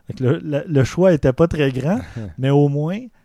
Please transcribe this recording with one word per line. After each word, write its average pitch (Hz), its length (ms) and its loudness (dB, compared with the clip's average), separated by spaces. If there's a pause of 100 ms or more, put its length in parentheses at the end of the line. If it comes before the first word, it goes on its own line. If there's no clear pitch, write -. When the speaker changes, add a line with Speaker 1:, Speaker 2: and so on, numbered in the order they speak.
Speaker 1:
Fait - 80 -12
que - 80 -10
le, 135 160 2
le, 147 300 -4
le 139 160 2
choix 180 280 2
était 139 200 2
pas 165 160 2
très 143 240 0
grand, 143 260 -2 (200)
Speaker 2:
<laughs> 104 200 -12
Speaker 1:
mais 131 120 0
au 143 180 4
moins, 151 300 -4 (260)